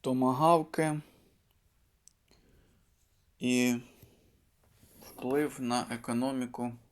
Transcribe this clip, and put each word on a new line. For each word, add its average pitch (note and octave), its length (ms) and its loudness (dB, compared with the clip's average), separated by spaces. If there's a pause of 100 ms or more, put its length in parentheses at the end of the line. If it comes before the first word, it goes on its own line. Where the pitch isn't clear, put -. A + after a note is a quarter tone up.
томагавки D3+ 1000 2 (2500)
і B2 380 2 (1200)
вплив C#3 600 -2
на B2 300 -2
економіку A#2+ 800 -4 (200)